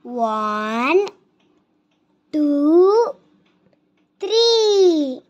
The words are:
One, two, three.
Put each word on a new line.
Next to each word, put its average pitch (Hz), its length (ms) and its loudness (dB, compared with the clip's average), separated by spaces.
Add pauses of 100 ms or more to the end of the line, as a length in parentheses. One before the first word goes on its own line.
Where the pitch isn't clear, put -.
One, 226 1040 -4 (1300)
two, 320 840 2 (1040)
three. 403 1120 0